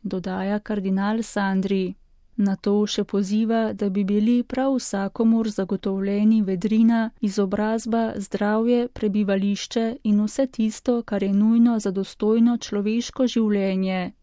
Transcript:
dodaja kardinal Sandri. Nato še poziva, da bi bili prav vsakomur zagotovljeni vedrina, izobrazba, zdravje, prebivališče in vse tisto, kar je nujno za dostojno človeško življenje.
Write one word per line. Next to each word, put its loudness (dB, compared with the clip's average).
dodaja -4
kardinal -2
Sandri. -2
Nato 2
še -4
poziva, 0
da -2
bi 0
bili 2
prav -2
vsakomur 0
zagotovljeni 0
vedrina, 2
izobrazba, -2
zdravje, 0
prebivališče 0
in 4
vse 0
tisto, -2
kar -4
je 0
nujno 4
za -2
dostojno 2
človeško -2
življenje. 0